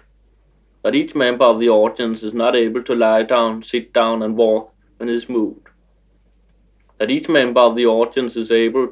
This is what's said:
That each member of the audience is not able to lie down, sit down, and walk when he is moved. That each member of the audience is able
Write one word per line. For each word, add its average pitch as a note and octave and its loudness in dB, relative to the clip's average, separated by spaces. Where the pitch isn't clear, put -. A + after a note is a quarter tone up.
That A2 0
each D#3 -2
member B2 0
of A2+ 2
the A#2 2
audience A2+ 0
is G#2+ -10
not A#2+ 0
able A#2 0
to C3 -4
lie A2 2
down, A2+ -2
sit A#2 -8
down, A2+ 0
and A2 -4
walk A2 2
when A#2+ -8
he A#2+ -2
is A#2 -8
moved. A2 -6
That G#2+ -2
each D3+ -6
member B2+ 2
of A#2 4
the A#2+ 0
audience A#2 0
is A2+ -4
able A#2 0